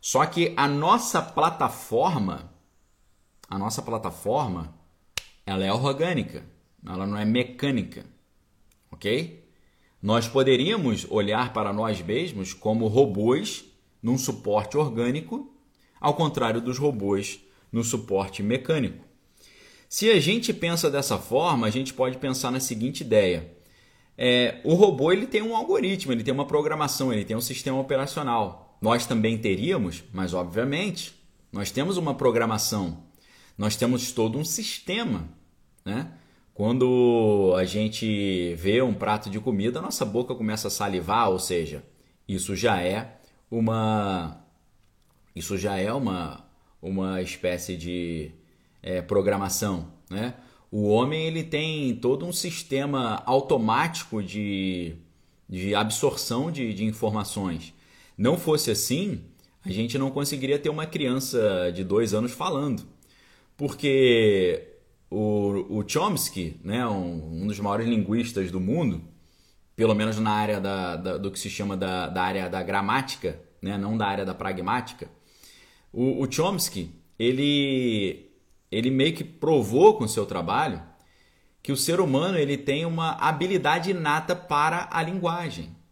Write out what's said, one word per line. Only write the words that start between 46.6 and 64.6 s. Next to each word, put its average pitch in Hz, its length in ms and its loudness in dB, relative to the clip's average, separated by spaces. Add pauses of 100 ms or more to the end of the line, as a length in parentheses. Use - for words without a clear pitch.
uma 95 400 -2
espécie 90 540 -4
de 85 540 -6 (520)
é, 92 200 -4
programação, 98 880 0 (180)
né? 113 240 -4 (360)
O 104 180 0
homem, 139 380 2
ele 160 160 -4
tem 151 540 -2
todo 147 300 0
um 175 60 -8
sistema 135 920 -4
automático 127 960 2
de, 95 760 -2 (520)
de 92 260 -2
absorção 120 760 0
de, 123 240 -4
de 98 100 -4
informações. 101 880 -4 (440)
Não 127 200 4
fosse 156 340 0
assim, 135 540 -2 (400)
a 190 60 -6
gente 117 260 -2
não 135 140 0
conseguiria 143 480 -2
ter 143 100 -2
uma 156 180 -4
criança 123 840 0
de 95 120 -6
dois 98 280 2
anos 117 200 0
falando. 143 500 -4 (760)
Porque 117 1120 4 (420)